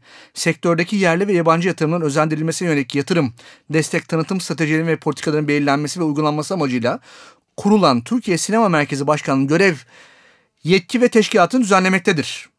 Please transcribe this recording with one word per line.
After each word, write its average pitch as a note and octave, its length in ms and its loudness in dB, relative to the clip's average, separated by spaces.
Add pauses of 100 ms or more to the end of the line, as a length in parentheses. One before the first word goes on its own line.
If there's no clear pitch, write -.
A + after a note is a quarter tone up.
(340)
sektördeki E3+ 640 0
yerli F#3 320 2
ve G#3 40 0
yabancı E3+ 360 2
yatırımların E3 360 -2
özendirilmesine D#3 640 -2
yönelik C#3+ 260 -2
yatırım, C#3+ 400 0 (360)
destek, D#3 380 -2
tanıtım E3+ 320 -4
stratejilerinin D#3+ 480 -2
ve D#3 80 0
politikaların D3+ 520 -4
belirlenmesi D3 520 0
ve E3+ 40 -2
uygulanması D3+ 500 -2
amacıyla B2+ 460 -2 (560)
kurulan F3 440 4
Türkiye F#3+ 380 -2
Sinema G#3+ 300 0
Merkezi D3 380 -2
Başkanı'nın C#3 400 0
görev, E3+ 280 2 (920)
yetki F#3 360 0
ve B3 80 6
teşkilatını G#3+ 540 2
düzenlemektedir F#3 840 0 (100)